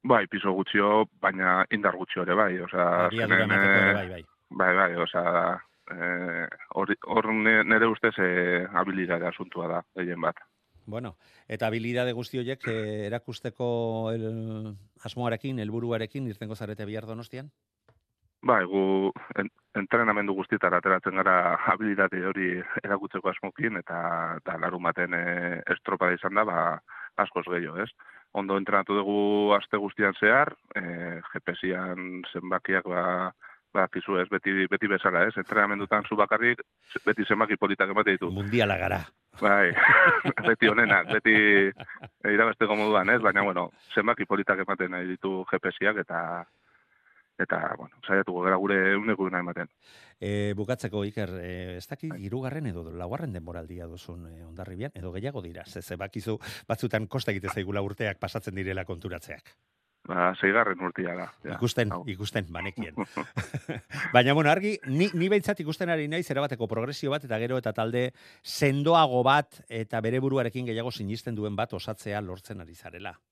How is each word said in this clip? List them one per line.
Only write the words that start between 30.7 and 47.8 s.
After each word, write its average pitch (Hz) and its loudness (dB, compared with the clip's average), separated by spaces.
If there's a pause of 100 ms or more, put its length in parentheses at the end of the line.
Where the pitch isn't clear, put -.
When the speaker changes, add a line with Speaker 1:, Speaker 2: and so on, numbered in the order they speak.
Speaker 1:
eh, 85 -6
G - -10
P 90 -4
S-ian 92 -6
zenbakiak, 92 -2
ba, 90 0 (440)
ba, 95 4
kizu 95 -2
ez, 92 -2
beti, 98 0 (180)
beti 98 0
bezala, 92 2
ez? 110 -2
Entrenamendutan 101 0
zu 107 -4
bakarrik, 110 2 (420)
beti 104 2
zenbaki 107 2
politak 98 2
emate 101 4
ditu. 90 -2
Speaker 2:
Mundiala 101 2
gara. 90 0 (400)
Speaker 1:
Bai, 101 6
<laughs> - 4
beti 113 6
onenak, 104 4
beti 110 4 (960)
irabazteko 107 2
moduan, 104 4
ez? 120 4
Baina, 101 2
bueno, 90 0 (240)
zenbaki 107 2
politak 98 2
ematen 92 -2
nahi 90 -4
ditu 95 -4 (100)
G 95 0
P 92 -2
S - -6
iak 104 0
eta, 85 -4 (1160)
eta, 87 -2 (160)
bueno, - -16